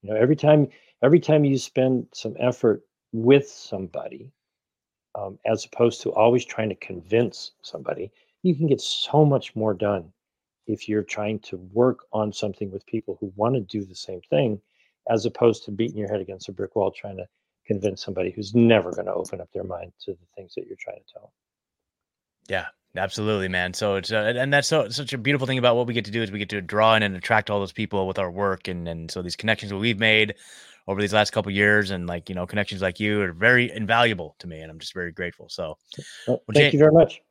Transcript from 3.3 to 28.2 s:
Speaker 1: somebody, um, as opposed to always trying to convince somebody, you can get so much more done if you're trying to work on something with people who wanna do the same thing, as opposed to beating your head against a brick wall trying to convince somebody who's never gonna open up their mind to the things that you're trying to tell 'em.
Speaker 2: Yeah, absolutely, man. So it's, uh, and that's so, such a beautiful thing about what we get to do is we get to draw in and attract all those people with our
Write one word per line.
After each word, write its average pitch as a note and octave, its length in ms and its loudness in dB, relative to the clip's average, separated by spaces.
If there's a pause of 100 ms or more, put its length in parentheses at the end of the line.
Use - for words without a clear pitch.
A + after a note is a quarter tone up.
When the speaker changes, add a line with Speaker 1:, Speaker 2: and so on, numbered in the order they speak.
Speaker 1:
somebody, F#2+ 840 -12 (840)
um, G2+ 300 -10
as A2 200 -2
opposed - 360 0
to - 120 -4
always A#2 320 4
trying A2 240 -4
to F#2+ 60 -6
convince F#2+ 760 -4 (100)
somebody, - 500 -10 (320)
you F3+ 120 4
can D3+ 120 0
get B2+ 140 2
so - 420 2
much C#3+ 320 2
more A2 180 0
done F#2+ 380 -4 (560)
if G#2+ 200 -6
you're G#2+ 160 0
trying G#2 360 -6
to - 180 -12 (160)
work A#2+ 400 2
on G#2+ 180 0
something G2+ 400 -6
with G2 140 -10
people G#2+ 340 -6
who G2+ 160 -8
wanna A#2+ 260 2
do G2 220 -8
the F#2+ 120 -16
same F#2 340 -12
thing, B2 320 0 (480)
as A2+ 160 0
opposed A#2 400 2
to A2 60 -12
beating G#2+ 260 -4
your G#2 120 -6
head G#2 120 -2
against F#2+ 260 -12
a G#2 60 -12
brick F#2+ 220 -8
wall G2 160 2
trying G2+ 260 -14
to F#2+ 100 -12 (380)
convince G2 380 -2
somebody F#2 280 -4
who's G#2 240 -10
never A2+ 360 6
gonna F#2 220 -6
open F#2 280 -8
up F2 100 -18
their F#2+ 120 -8
mind F2 360 -10
to - 140 -12
the F2 120 -18 (100)
things F#2 200 -20
that F2 120 -10
you're G2 100 -16
trying - 280 -16
to - 80 -20
tell - 100 -20
'em. G#2+ 60 -20 (1200)
Speaker 2:
Yeah, F#2 180 -4 (280)
absolutely, G2 520 -2
man. F2+ 260 -2
So G2+ 220 -2
it's, F#2+ 160 -4
uh, A2 240 0
and C3+ 180 0
that's C#3+ 140 2
so, C#3+ 220 0
such B2 240 -8
a C3+ 40 -8
beautiful C3 300 0
thing C3 100 -2
about A#2+ 180 4
what A#2+ 120 0
we A#2+ 60 -6
get A2+ 120 -2
to G2+ 60 -12
do A2+ 100 -2
is G#2 100 -4
we G#2 80 -8
get G2 100 -6
to G#2 120 -4
draw G#2+ 340 4
in A2 80 2
and G2 120 -2
attract G#2+ 340 0
all G#2 100 0
those G2 140 -6
people G2+ 340 -4
with F#2+ 120 -4
our F2+ 120 -4